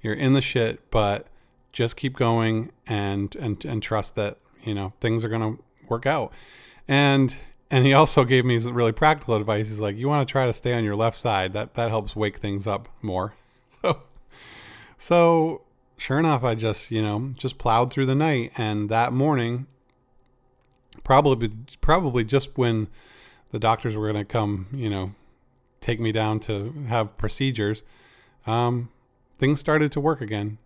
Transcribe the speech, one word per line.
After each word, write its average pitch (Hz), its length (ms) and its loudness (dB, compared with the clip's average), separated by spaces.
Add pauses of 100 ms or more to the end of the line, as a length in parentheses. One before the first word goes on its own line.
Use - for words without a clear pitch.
you're 107 120 -2
in 131 200 2
the 135 80 4
shit, - 500 -2
but 104 360 0 (460)
just 117 220 -2
keep 135 220 -6
going 113 520 2 (160)
and, 101 520 -4
and, 107 260 -6
and 123 180 -4
trust 107 340 -4
that, 104 220 -4 (240)
you 110 120 -6
know, 98 260 -4
things 113 240 0
are 113 60 -4
gonna 110 260 -2 (320)
work 117 180 -2
out." 135 280 0 (520)
And, 139 480 4 (360)
and 131 160 4
he 139 80 6
also 143 320 6
gave 127 180 4
me 120 160 2
some 120 140 -4
really 120 180 2
practical 143 440 2
advice. 107 340 -2
He's 107 100 -10
like, 104 160 -4
"You 123 140 -4
wanna 147 160 2
try 131 200 0
to 120 60 0
stay 123 220 -4
on 117 100 0
your 104 140 -2
left 113 180 0
side. 95 380 0
That, 107 220 -8
that 117 140 -2
helps 107 240 -4
wake 107 260 -4
things 101 280 -4
up 104 220 -4 (120)
more." 95 380 -4
<laughs> - 40 -20 (380)
So, - 200 0 (960)
so 170 640 4 (340)
sure 135 240 -2
enough, 151 240 2
I 117 120 0
just, 113 360 -4
you 110 100 0
know, 110 360 -2
just - 200 -8
plowed 123 320 2
through 135 160 0
the 131 100 2
night. 143 420 0
And 104 320 -2
that 113 240 2
morning, 131 520 0 (1400)
probably, 131 460 4 (280)
probably 139 460 2
just 131 320 0
when 113 320 0 (640)
the 107 80 -6
doctors 110 360 0
were 107 120 -2
gonna 104 180 -2
come, 101 480 -2
you 123 160 -4
know, 98 260 -4 (640)
take 113 220 -4
me 110 100 0
down 110 300 0
to 107 320 -6 (160)
have 110 280 -2
procedures, 110 640 -2 (640)
um, 120 440 0 (480)
things 143 240 2
started 151 320 2
to 147 80 -2
work 147 180 0
again. 107 460 -4